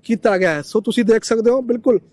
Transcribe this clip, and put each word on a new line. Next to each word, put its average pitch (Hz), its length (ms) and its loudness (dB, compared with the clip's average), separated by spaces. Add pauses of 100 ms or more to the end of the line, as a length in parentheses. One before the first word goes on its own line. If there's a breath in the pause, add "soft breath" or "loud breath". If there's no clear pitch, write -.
ਕੀਤਾ 214 340 0
ਗਿਆ 185 140 2
ਹੈ। 147 100 -4
ਸੋ - 200 -4
ਤੁਸੀਂ 240 240 -2
ਦੇਖ 220 180 2
ਸਕਦੇ 226 280 0
ਹੋ 262 100 0
ਬਿਲਕੁਲ 240 380 0 (140)